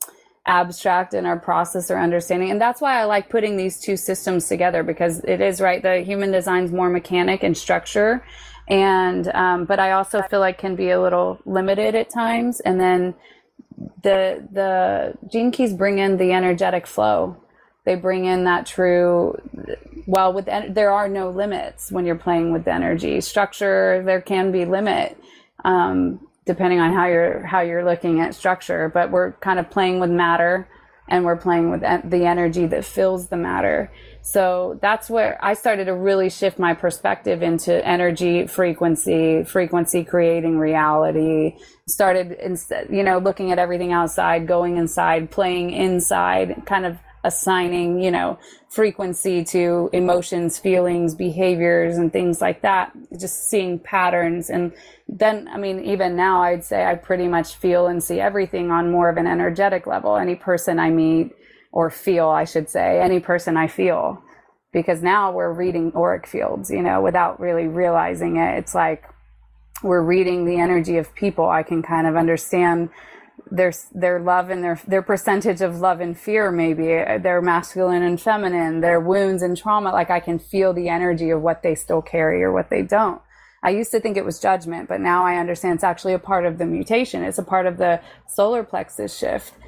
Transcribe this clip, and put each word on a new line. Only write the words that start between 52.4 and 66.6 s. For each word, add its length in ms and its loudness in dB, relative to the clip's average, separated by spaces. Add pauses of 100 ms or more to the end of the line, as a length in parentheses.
like 220 -2
that, 300 0 (260)
just 300 -8
seeing 300 -2
patterns. 680 0
And 240 -2 (360)
then, 400 0
I 100 -10
mean, 260 -4
even 300 0
now, 280 4
I'd 220 0
say 200 0
I 100 2
pretty 320 -2
much 300 -2
feel 320 2
and 140 -2
see 180 -2
everything 500 -2
on 220 2
more 160 4
of 80 0
an 100 0
energetic 600 0
level. 300 0
Any 180 0
person 440 -2
I 120 2
meet, 420 2 (400)
or 160 0
feel, 400 0
I 160 2
should 240 -4
say, 320 0
any 200 2
person 360 0
I 120 2
feel, 540 -2 (500)
because 300 0
now 280 2
we're 220 -2
reading 420 -2
auric 320 0
fields, 420 -4